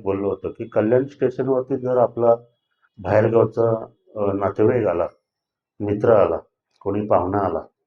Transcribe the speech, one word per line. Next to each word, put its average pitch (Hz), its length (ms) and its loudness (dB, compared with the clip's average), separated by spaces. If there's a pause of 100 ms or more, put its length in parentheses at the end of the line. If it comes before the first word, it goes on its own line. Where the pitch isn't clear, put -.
बोललो 98 280 -4
होतो 92 200 -6
की 117 160 -12
कल्याण 113 420 0
स्टेशनवरती 131 720 -4
जर 127 200 -4
आपला 117 380 2 (640)
बाहेरगावचा, 110 720 2 (460)
अ, 101 160 -2
नातेवाईक 107 540 0
आला, 87 200 -2 (720)
मित्र 107 320 0
आला, 85 260 4 (420)
कोणी 104 260 -4
पाहुणा 95 320 0
आला, 87 220 -2 (260)